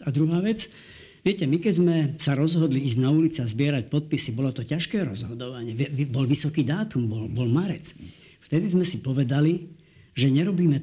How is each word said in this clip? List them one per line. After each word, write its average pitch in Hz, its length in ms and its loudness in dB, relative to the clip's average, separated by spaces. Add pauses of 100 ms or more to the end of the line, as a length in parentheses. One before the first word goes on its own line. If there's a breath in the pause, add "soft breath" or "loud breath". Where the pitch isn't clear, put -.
A 139 80 -2
druhá 160 300 2
vec, 220 260 -2 (560 loud breath)
viete, 180 240 0
my 156 100 2
keď 196 140 0
sme 170 220 4 (260)
sa 143 160 0
rozhodli 156 480 2
ísť 120 160 2
na 127 80 4
ulici 156 320 2
a 117 80 -2
zbierať 131 400 0
podpisy, 151 480 -2
bolo 135 160 0
to 120 140 -8
ťažké 175 400 -2
rozhodovanie. 117 680 -8
Ve-, 139 180 -2
ve-, 135 200 -2
bol 131 160 0
vysoký 143 400 0
dátum, 160 400 -2
bol, 110 240 -6
bol 120 160 -2
marec. 170 480 -2 (480 loud breath)
Vtedy 185 260 0
sme 180 160 4
si - 160 -4
povedali, 143 800 0 (320 soft breath)
že 131 160 2
nerobíme 165 540 2